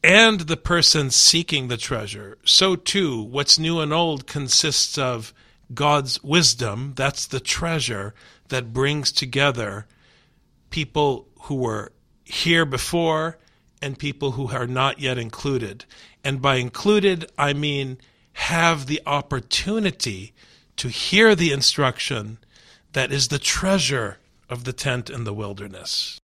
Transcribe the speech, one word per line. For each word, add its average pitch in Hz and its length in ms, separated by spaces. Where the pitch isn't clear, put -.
and 208 380
the 160 160
person 156 540
seeking 160 560
the 120 100
treasure, 104 640
so 185 320
too 151 460
what's 135 380
new 160 200
and 151 140
old 160 320
consists - 720
of 127 360
God's 143 500
wisdom. 131 720
That's 139 320
the 131 120
treasure 120 760
that 120 240
brings 139 380
together 120 720
people 147 580
who - 140
were 110 360
here 170 400
before 160 720
and 139 160
people 139 340
who 123 180
are 123 180
not 127 320
yet 127 180
included. 117 680
And 135 180
by 135 140
included, 185 840
I 143 160
mean 143 460
have 165 520
the 147 200
opportunity 143 1300
to - 100
hear 208 480
the 165 160
instruction 127 880
that 131 180
is 135 160
the 143 120
treasure 135 800
of 120 140
the 127 100
tent 123 360
in 117 160
the 104 80
wilderness. 101 920